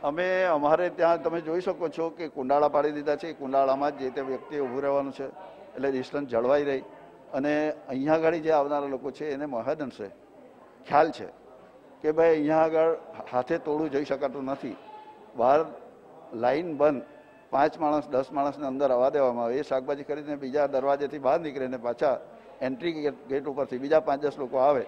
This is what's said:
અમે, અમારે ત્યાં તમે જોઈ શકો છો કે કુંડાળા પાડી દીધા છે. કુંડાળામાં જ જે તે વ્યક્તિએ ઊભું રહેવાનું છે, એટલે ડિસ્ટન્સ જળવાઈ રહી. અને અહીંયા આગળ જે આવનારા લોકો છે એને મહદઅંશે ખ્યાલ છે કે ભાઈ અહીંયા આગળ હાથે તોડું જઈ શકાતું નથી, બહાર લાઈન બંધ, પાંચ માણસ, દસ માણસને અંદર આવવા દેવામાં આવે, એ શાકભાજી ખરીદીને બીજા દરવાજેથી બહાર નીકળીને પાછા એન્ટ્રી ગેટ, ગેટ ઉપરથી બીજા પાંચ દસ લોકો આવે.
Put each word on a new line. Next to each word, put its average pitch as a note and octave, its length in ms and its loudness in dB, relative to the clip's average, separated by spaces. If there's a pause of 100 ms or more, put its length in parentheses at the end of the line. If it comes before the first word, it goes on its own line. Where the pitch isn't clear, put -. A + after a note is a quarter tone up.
અમે, F3+ 420 0
અમારે D#3+ 440 4
ત્યાં E3+ 340 2
તમે E3 180 -2
જોઈ D#3+ 200 -2
શકો F3 280 -2
છો E3 220 -2
કે D#3+ 180 -10
કુંડાળા C#3+ 400 2
પાડી D3 220 2
દીધા D3 260 -2
છે. D#3+ 160 -10
કુંડાળામાં C#3 600 0
જ C3+ 80 -12
જે C3 100 -2
તે C3 100 -6
વ્યક્તિએ C3+ 400 -6
ઊભું C3 220 -2
રહેવાનું C#3 300 0
છે, C3+ 140 -10
એટલે - 680 -6
ડિસ્ટન્સ C3+ 360 -4
જળવાઈ B2 360 2
રહી. C#3 140 0 (560)
અને D3+ 380 0 (160)
અહીંયા C#3 260 0
આગળ D#3+ 200 4
જે D#3+ 160 -2
આવનારા C#3+ 360 2
લોકો C3+ 240 -6
છે D3 200 -8
એને C#3+ 160 -6
મહદઅંશે B2+ 600 -6 (800)
ખ્યાલ D#3 220 6
છે G2+ 160 -12 (760)
કે D#3 100 2
ભાઈ E3 220 6
અહીંયા D#3 240 2
આગળ D#3+ 380 4 (360)
હાથે B2+ 260 0
તોડું D3+ 320 -2
જઈ C#3+ 140 -2
શકાતું C3+ 400 -4
નથી, C3+ 320 -6 (600)
બહાર C3 240 6 (760)
લાઈન C#3 420 0
બંધ, C#3+ 260 4 (480)
પાંચ D3 280 2
માણસ, D3+ 300 0
દસ C3+ 240 -2
માણસને C#3+ 340 -2
અંદર C3+ 260 2
આવવા B2 160 4
દેવામાં B2+ 360 2
આવે, A#2+ 140 0
એ D3 40 -2
શાકભાજી C#3 400 -2
ખરીદીને D3 340 -6
બીજા C#3 300 0
દરવાજેથી C#3 520 0
બહાર C#3 220 2
નીકળીને C3 360 -6
પાછા A#2+ 440 0 (400)
એન્ટ્રી C3+ 320 -4
ગેટ, D3 360 -4
ગેટ C#3 180 -4
ઉપરથી C3 320 -4
બીજા D3 220 4
પાંચ D3 220 -2
દસ C#3+ 160 -2
લોકો C3 180 -6
આવે. C3 300 4